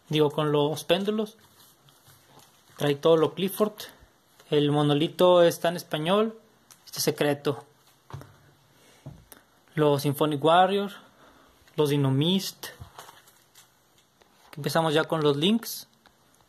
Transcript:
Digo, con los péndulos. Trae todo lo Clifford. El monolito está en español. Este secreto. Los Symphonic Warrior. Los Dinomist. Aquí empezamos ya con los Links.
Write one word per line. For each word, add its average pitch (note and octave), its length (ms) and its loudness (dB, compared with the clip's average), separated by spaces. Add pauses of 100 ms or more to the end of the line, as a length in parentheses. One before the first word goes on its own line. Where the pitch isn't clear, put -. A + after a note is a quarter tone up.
Digo, D3+ 240 0
con D3+ 220 -2
los D3 320 -2
péndulos. G#3 500 -2 (1400)
Trae C#3+ 180 -2
todo D#3+ 220 4
lo D#3 160 0
Clifford. G3 400 -4 (760)
El D3 220 2
monolito D3+ 720 4
está E3+ 260 2
en F3 80 -2
español. F#3+ 640 -2 (460)
Este - 160 -12
secreto. D3 640 -2 (2000)
Los D3 280 2
Symphonic D3 380 -2
Warrior. F#3+ 520 2 (800)
Los D3+ 140 0
Dinomist. D3 800 -2 (1800)
Aquí - 140 -18
empezamos D#3 320 -2
ya D#3 100 2
con D#3+ 180 -2
los D3 140 2
Links. G3 540 -2 (600)